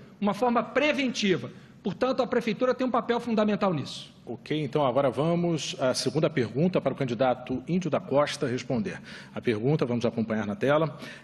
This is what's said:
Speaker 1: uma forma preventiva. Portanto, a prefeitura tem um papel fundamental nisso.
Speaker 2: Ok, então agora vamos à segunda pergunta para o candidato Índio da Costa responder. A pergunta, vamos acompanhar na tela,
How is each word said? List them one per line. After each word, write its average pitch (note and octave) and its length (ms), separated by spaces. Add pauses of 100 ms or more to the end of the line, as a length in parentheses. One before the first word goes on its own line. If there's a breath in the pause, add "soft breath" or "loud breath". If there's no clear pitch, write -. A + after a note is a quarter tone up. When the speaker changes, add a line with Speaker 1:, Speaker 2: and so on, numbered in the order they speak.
(220 loud breath)
Speaker 1:
uma G3+ 120
forma A#3 300
preventiva. A3+ 880 (300 loud breath)
Portanto, B3+ 400
a A#3 60
prefeitura B3 460
tem B3+ 120
um A#3+ 60
papel A#3+ 280
fundamental G#3+ 540
nisso. - 400 (120)
Speaker 2:
Ok, D3 360
então D3 240
agora C3 240
vamos E3 680
à C3 140
segunda D3 360
pergunta D3 500
para C3 140
o - 20
candidato B2+ 720
Índio F3 220
da C3 100
Costa C#3+ 460
responder. A#2 560 (320 loud breath)
A - 80
pergunta, C3 440
vamos A#2+ 200
acompanhar A2 400
na G2+ 100
tela, D3 440 (240 loud breath)